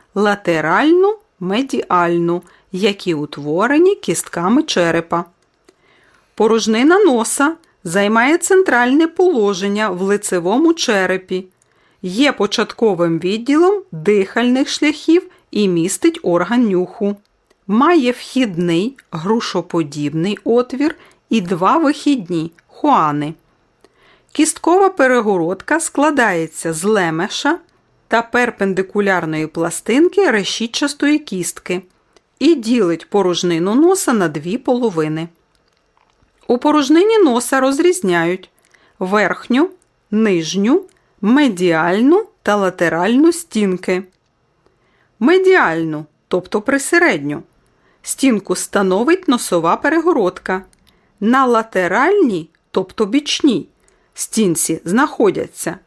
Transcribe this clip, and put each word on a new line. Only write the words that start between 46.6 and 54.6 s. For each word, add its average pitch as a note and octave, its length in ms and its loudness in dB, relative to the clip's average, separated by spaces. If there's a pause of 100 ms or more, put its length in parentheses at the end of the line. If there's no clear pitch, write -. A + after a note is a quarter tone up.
присередню, C4 800 -2 (580)
стінку G#3+ 540 0
становить G#3 720 0
носова F#3 480 0
перегородка. C#4+ 880 -2 (580)
На B3+ 260 2
латеральній, A3+ 1040 0 (220)
тобто F#3+ 340 -4
бічній, A#3+ 600 -2 (520)
стінці E3+ 640 -2